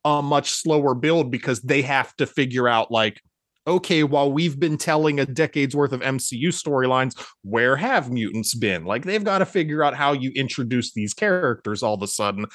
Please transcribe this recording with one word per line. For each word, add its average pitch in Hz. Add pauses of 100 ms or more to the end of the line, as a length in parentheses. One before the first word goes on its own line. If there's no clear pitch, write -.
a 147
much 143
slower 143
build 151
because 120
they 135
have 135
to 139
figure 127
out, 113
like, 110 (460)
okay, 175
while 143
we've 147
been 156
telling 156
a 135
decade's 139
worth 143
of 127
M 135
C 127
U 147
storylines, 127 (300)
where 117
have 180
mutants 113
been? 98
Like, 107
they've 208
gotta 190
figure 156
out 143
how 143
you 131
introduce 127
these 104
characters 127
all 107
of 98
a 104
sudden. 104